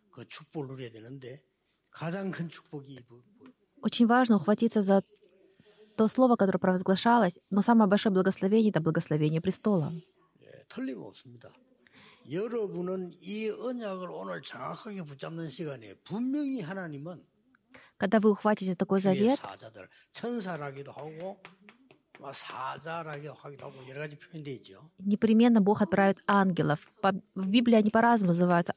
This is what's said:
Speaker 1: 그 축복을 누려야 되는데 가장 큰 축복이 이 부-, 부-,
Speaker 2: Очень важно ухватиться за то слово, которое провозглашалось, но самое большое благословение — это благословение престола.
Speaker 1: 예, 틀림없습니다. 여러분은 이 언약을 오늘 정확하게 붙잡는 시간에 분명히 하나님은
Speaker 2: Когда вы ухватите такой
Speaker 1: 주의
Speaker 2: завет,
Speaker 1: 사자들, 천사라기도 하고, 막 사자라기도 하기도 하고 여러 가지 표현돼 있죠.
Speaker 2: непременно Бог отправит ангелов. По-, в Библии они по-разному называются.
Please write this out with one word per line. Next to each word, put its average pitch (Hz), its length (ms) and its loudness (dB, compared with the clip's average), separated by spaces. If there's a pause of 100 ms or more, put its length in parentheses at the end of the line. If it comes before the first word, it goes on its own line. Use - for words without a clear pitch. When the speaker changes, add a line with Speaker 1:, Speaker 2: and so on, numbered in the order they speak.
(120)
Speaker 1:
그 117 160 -18
축복을 151 400 -12
누려야 127 240 -14
되는데 123 500 -18 (500)
가장 190 380 -8
큰 170 200 -8
축복이 139 440 -16
이 127 140 -18
부-, 120 140 -20 (160)
부-, - 160 -20 (280)
Speaker 2:
Очень 220 260 2
важно 233 280 4
ухватиться 208 460 2
за 196 220 4 (920)
то 220 120 4
слово, 247 280 4
которое 190 240 2
провозглашалось, 190 800 2 (100)
но 196 120 2
самое 226 260 6
большое 208 240 2
благословение — 190 600 2
это 160 100 0
благословение 156 600 0
престола. 185 500 0 (500)
Speaker 1:
예, - 260 -20
틀림없습니다. 151 840 -14 (800)
여러분은 185 880 -6
이 214 280 -6
언약을 202 600 -8
오늘 170 320 -10
정확하게 170 640 -12
붙잡는 156 460 -12
시간에 131 440 -12 (100)
분명히 262 580 -6
하나님은 165 600 -12 (760)
Speaker 2:
Когда 208 220 2
вы 208 120 4
ухватите 202 440 0
такой 190 260 0
Speaker 1:
주의 190 140 2
Speaker 2:
завет, 226 240 2
Speaker 1:
사자들, 104 500 -16 (220)
천사라기도 147 800 -8
하고, 160 500 -12 (760)
막 139 160 -14
사자라기도 147 1000 -10
하기도 143 320 -18
하고 139 100 -14 (140)
여러 135 100 -12
가지 147 180 -8
표현돼 147 360 -12
있죠. 104 360 -18 (100)
Speaker 2:
непременно 220 600 4
Бог 202 220 4
отправит 196 440 2
ангелов. 170 600 2 (140)
По-, 196 100 2 (240)
в 190 140 -4
Библии 233 260 4
они 214 140 6
по-разному 226 420 4
называются. 175 460 2